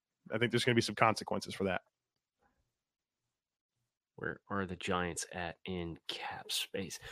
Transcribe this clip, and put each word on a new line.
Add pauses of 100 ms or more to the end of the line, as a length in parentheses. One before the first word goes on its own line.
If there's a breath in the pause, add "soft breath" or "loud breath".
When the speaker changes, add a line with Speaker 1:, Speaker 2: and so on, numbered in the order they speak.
(360)
Speaker 1:
I
think
there's
gonna
be
some
consequences
for
that. (2250)
Speaker 2:
Where
are
the
Giants
at
in (100)
cap
space? (120)